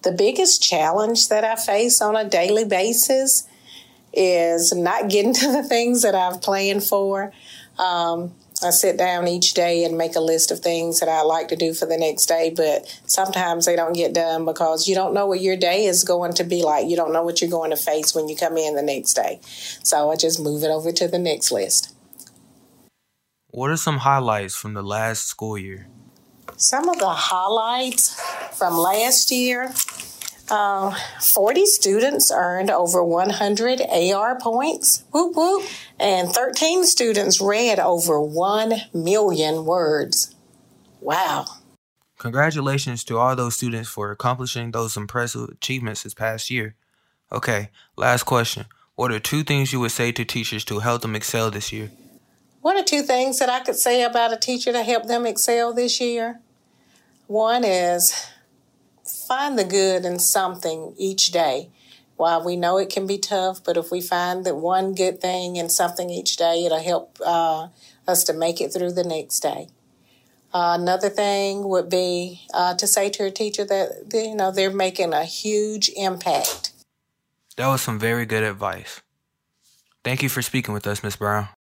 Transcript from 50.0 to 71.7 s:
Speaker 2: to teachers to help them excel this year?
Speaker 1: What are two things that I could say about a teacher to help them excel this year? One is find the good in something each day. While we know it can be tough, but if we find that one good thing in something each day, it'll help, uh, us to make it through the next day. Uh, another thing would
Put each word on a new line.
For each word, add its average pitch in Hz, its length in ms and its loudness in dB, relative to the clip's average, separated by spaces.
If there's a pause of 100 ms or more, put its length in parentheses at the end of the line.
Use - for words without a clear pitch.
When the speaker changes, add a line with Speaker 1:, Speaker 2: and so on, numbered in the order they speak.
Speaker 2:
to 117 140 -4
teachers 110 400 -6
to 104 140 -6
help 120 220 0
them 110 140 -4
excel 113 360 -2
this 101 200 -6
year? 107 180 -10 (720)
Speaker 1:
What 370 160 2
are 381 60 0
two 294 180 0
things 262 380 0
that 254 100 2
I 254 120 0
could 247 160 -4
say 247 260 2
about 233 300 2
a 226 40 -6
teacher 247 340 -2
to 240 120 0
help 226 240 0
them 240 180 -2
excel 233 480 0
this 240 260 0
year? 233 420 -4 (880)
One 220 360 2
is 175 500 2 (1120)
find 269 300 -2
the 196 80 2
good 185 400 2
in 175 140 -4
something 175 800 -2
each 190 340 0
day. 165 380 0 (460)
While 165 280 2
we 175 120 -2
know 175 220 2
it 196 120 0
can 190 180 -4
be 202 100 -2
tough, 190 460 -2
but 170 120 0
if 170 160 -2
we 180 80 -2
find 180 460 -2
that 170 100 -2
one 185 380 0
good 185 260 0
thing 180 360 -4
in 170 140 -4
something 175 400 0
each 180 280 -4
day, 170 280 2
it'll 160 160 0
help, 170 440 -4
uh, 165 440 0 (380)
us 180 180 2
to 160 80 0
make 165 280 -2
it 139 100 -4
through 180 200 -2
the 175 120 -2
next 165 360 -4
day. - 280 -6 (840)
Uh, 175 260 2
another 185 300 0
thing 202 580 -2
would 180 220 0